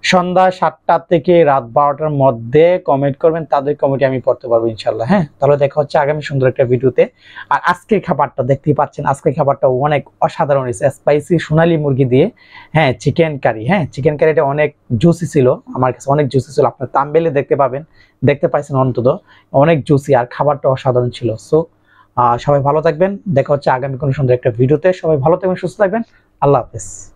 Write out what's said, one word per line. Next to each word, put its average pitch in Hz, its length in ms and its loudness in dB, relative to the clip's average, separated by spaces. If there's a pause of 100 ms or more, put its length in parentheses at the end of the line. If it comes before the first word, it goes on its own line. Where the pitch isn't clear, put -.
সন্ধ্যা 180 500 2
সাতটা 175 480 -2
থেকে 170 440 2
রাত 139 200 2
বারোটার 143 460 -2
মধ্যে 139 760 2
কমেন্ট 139 320 0
করবেন, 165 280 0
তাদের 143 300 -2
কমেন্ট 139 280 -2
আমি 131 180 0
পড়তে 127 260 -4
পারবো 117 200 0
ইনশাল্লাহ। 113 400 -4
হ্যাঁ, 175 180 2 (140)
তাহলে 143 180 2
দেখা 139 240 0
হচ্ছে 143 160 -2
আগামী 151 240 0
সুন্দর 135 260 -2
একটা 127 160 0
ভিডিওতে। 127 440 0 (420)
আর 143 140 0
আজকের 185 380 -2
খাবারটা 143 420 -4
দেখতেই 135 300 0
পাচ্ছেন, 147 320 -4
আজকের 143 280 -2
খাবারটা 139 340 0
অনেক 135 420 0 (120)
অসাধারণ 143 400 0
হয়েছে, 127 280 -2
স্পাইসি 147 500 0
সোনালী 165 380 2
মুরগি 139 280 0
দিয়ে, 131 240 2 (440)
হ্যাঁ, 151 260 2
চিকেন 151 400 0
কারি। 113 260 -2
হ্যাঁ, 160 220 0
চিকেন 147 300 -2
কারিটা 160 260 2
অনেক 151 320 0 (220)
জুসি 165 300 2
ছিল, 131 260 2 (200)
আমার 127 200 -2
কাছে - 180 -6
অনেক 147 160 2
জুসি 131 240 -2
ছিল, 135 140 0
আপনার 123 280 -4
থাম্বনেইলে 151 380 0
দেখতে 143 240 -2
পাবেন, 135 280 -2 (420)
দেখতে 143 220 0
পাইছেন 139 300 -2
অন্তত, 131 400 0 (340)
অনেক 147 320 2
জুসি 139 320 0
আর 120 140 2
খাবারটা 143 400 -2
অসাধারণ 123 400 -2
ছিল। 117 260 -6 (160)
So, 156 120 2 (520)
আহ, 120 220 2
সবাই 143 220 0
ভালো 143 220 0
থাকবেন, 165 360 0 (120)
দেখা 135 240 0
হচ্ছে 143 160 -2
আগামী 131 280 -2
কোনো 139 140 -2
সুন্দর 135 220 0
একটা 127 180 0
ভিডিওতে। 139 420 0
সবাই 160 240 -2
ভালো 160 200 0
থাকবেন, 185 180 -2
সুস্থ 180 260 -6
থাকবেন, 208 200 0 (400)
আল্লাহ 143 200 2
হাফেজ। - 540 -14